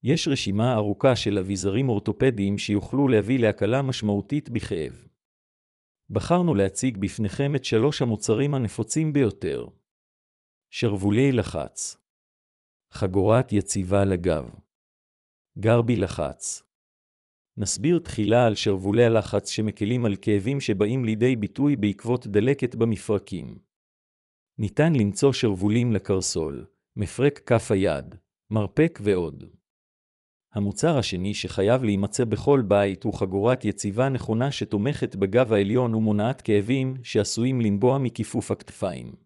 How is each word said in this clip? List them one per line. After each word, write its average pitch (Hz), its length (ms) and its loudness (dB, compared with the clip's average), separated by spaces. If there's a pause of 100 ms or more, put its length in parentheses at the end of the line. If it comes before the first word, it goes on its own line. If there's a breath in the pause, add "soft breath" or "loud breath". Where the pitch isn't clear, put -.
יש 160 240 0
רשימה 120 460 0
ארוכה 110 420 2
של 101 220 -2
אביזרים 98 520 -2
אורתופדיים 104 680 0
שיוכלו 110 500 -2
להביא 113 320 2
להקלה 110 420 0
משמעותית 123 680 -2
בכאב. 87 580 -6 (1000)
בחרנו 165 460 2
להציג 101 420 0
בפניכם 113 580 -2
את 135 100 -4
שלוש 123 360 2
המוצרים 123 520 0
הנפוצים 139 600 -2
ביותר. 90 540 -2 (1000)
שרוולי 107 640 2
לחץ. - 680 -4 (920)
חגורת 104 600 2
יציבה 98 520 0
לגב. 85 440 0 (1080)
גרבי 117 360 2
לחץ. - 680 -6 (960)
נסביר 117 420 0
תחילה 113 460 2
על 107 100 4
שרוולי 101 500 2
הלחץ 110 440 2
שמקלים 110 560 -2
על 101 160 0
כאבים 113 400 0
שבאים 110 440 0
לידי 110 300 2
ביטוי 135 400 0
בעקבות 113 520 -2
דלקת 120 480 0
במפרקים. 101 840 -2 (1000)
ניתן 151 380 2
למצוא 117 380 4
שרוולים 110 580 2
לקרסול, 87 720 -2 (300)
מפרק 120 440 -2
כף - 320 0
היד, 92 440 0 (340)
מרפק 110 520 0
ועוד. 90 420 -2 (1120)
המוצר 104 440 0
השני 95 360 -2
שחייב 107 500 0
להימצא 101 420 0
בכל 131 420 2
בית 101 360 2
הוא 104 100 -2
חגורת 104 520 0
יציבה 107 440 -2
נכונה 123 420 -2
שתומכת 113 640 -4
בגב 104 380 2
העליון 110 420 2
ומונעת 110 460 0
כאבים 131 640 0
שעשויים 120 580 0
לנבוע 113 360 2
מכיפוף 117 540 -4
הכתפיים. 71 640 -8 (100)